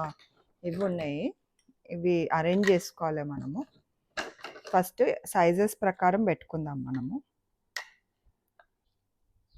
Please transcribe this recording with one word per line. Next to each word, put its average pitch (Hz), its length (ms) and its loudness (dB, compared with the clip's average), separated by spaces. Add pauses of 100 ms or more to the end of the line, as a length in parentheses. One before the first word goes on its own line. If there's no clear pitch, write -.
(640)
ఇవి 175 160 -4 (100)
ఉన్నాయి. 160 340 -4 (720)
ఇవి 175 200 2 (220)
అరేంజ్ 185 340 2
చేసుకోవాలి 160 520 0 (100)
మనము. 139 280 -8 (1080)
ఫస్ట్ 185 320 2 (300)
సైజెస్ 185 500 4
ప్రకారం 190 460 2
పెట్టుకుందాం 156 480 -4 (100)
మనము. 131 280 -4 (2500)